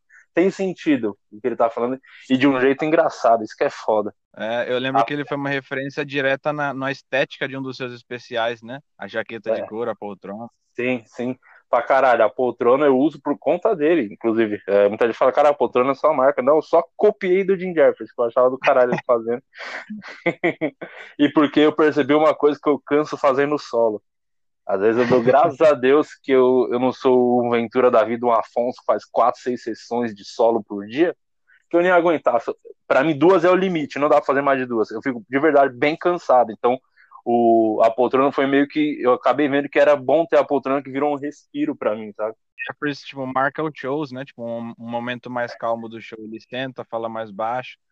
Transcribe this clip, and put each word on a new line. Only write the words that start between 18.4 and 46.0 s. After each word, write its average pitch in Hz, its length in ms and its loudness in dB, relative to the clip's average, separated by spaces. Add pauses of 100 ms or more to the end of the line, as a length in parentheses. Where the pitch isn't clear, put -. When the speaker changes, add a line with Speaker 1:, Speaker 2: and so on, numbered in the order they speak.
Speaker 1:
do 127 80 -8
caralho 127 360 2
ele - 120 -6
fazendo. 117 360 -2 (840)
<laughs> 156 500 -4 (440)
E 147 100 4
porque 147 300 2
eu 151 160 6
percebi 147 380 2
uma 151 220 4
coisa 143 260 2
que - 80 -2
eu 143 100 2
canso 147 380 -2
fazendo 143 420 0
solo. 113 420 -2 (640)
Às 98 160 -2
vezes 117 200 2
eu 120 60 2
dou 123 160 4
graças 135 380 2
a 156 120 6
Deus 135 500 2
que - 80 -2
eu, 127 400 4
eu 123 80 -2
não 127 140 0
sou 123 520 2
um 120 60 -2
Ventura 120 400 2
da 113 120 4
vida, 117 220 -4
um 120 60 2
Afonso 120 480 -2
que - 60 -20
faz 110 200 -2
quatro, - 360 0
seis 123 220 -6
sessões 120 520 -6
de - 100 -20
solo 117 380 0
por 101 240 -12
dia, 147 280 -2 (540)
que - 80 -2
eu 170 40 2
nem 180 100 2
aguentar. 165 500 2 (460)
Pra 131 160 2
mim, 156 140 0
duas 170 280 4
é 180 40 4
o 185 60 4
limite, 170 440 -4
não 147 100 0
dá 147 80 6
pra 147 80 0
fazer 139 160 0
mais 139 180 0
de 127 60 -4
duas. 113 260 -2
Eu - 100 -10
fico, 127 280 -6
de 131 100 -2
verdade, 139 380 4
bem 147 200 -2
cansado. 131 540 0
Então, 123 280 -2 (460)
o, 117 580 2
a 113 80 6
poltrona 131 400 0
foi 135 160 0
meio 139 200 2
que, 151 340 -4
eu 123 120 4
acabei 131 360 0
vendo 143 200 -2
que 147 100 -2
era 143 160 4
bom 135 300 0
ter 156 120 0
a 139 80 4
poltrona, 139 380 -2
que 135 80 -14
virou 143 220 -2
um 143 40 -6
respiro 143 580 -8
pra 110 200 -2
mim, 107 180 -12
sabe? 107 220 -8 (320)
Speaker 2:
Jeffries, 139 340 -8
tipo, 135 260 -12
marca 135 360 -4
os 156 120 -6
shows, 139 360 -8
né? 127 140 -12
Tipo, - 200 -18
um, 117 320 -10
um 117 120 -16
momento 120 400 -8
mais 120 260 -8
calmo 117 340 -6
do 113 120 -16